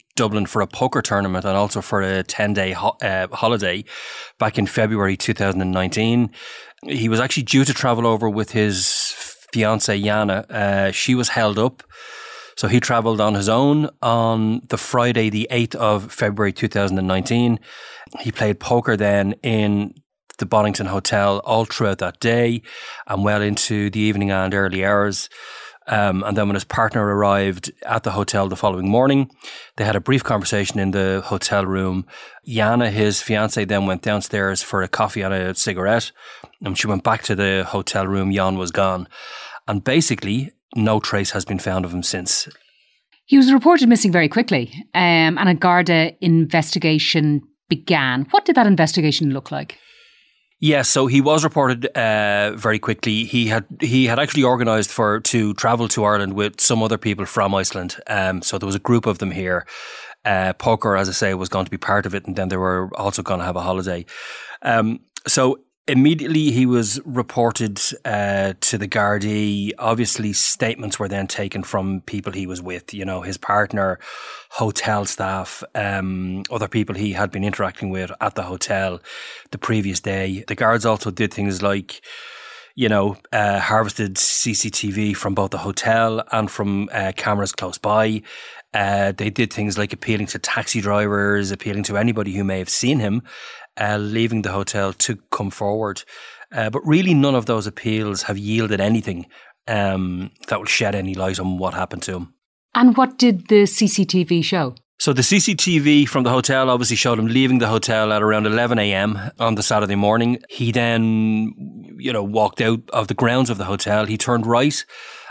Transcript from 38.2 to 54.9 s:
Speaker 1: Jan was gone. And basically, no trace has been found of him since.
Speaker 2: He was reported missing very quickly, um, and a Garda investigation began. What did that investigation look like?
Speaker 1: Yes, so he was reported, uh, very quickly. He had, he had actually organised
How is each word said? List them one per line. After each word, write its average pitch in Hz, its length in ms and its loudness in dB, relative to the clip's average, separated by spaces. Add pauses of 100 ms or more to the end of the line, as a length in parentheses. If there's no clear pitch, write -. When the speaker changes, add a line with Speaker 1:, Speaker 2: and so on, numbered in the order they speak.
Speaker 1:
Jan 95 240 0
was 90 140 -6
gone. 92 360 0 (640)
And 104 160 -2
basically, 131 680 0 (240)
no 110 240 4
trace 101 320 -2
has 95 140 -4
been 98 140 -4
found 92 260 -2
of 85 80 -8
him 87 100 -4
since. - 460 -4 (760)
Speaker 2:
He - 140 6
was 262 160 8
reported 277 340 6
missing 220 240 6
very 165 160 4
quickly, 156 460 0 (200)
um, 170 440 4
and 190 100 2
a 180 60 6
Garda 170 680 4
investigation 160 1200 4 (260)
began. 135 640 0
What 403 120 4
did 330 120 2
that 240 120 6
investigation 156 640 4
look 139 180 -6
like? 143 280 -8 (840)
Speaker 1:
Yes, 143 300 2
so 135 180 4
he 135 140 4
was 151 220 4
reported, 131 420 2 (120)
uh, 107 580 2
very 107 240 0
quickly. 110 440 -2
He 117 240 2
had, 110 180 0 (140)
he 127 280 2
had 117 120 0
actually 147 240 0
organised 117 480 2